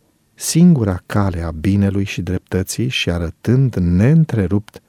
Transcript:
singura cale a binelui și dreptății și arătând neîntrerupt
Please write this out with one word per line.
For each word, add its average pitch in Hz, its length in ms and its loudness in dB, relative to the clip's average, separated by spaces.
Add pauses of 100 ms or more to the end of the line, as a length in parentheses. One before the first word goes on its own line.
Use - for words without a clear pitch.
(340)
singura 135 720 2
cale 95 360 -2
a 85 100 -6
binelui 98 520 0
și - 180 -8
dreptății 92 640 -4
și - 220 -4
arătând 104 640 -2
neîntrerupt 101 1120 0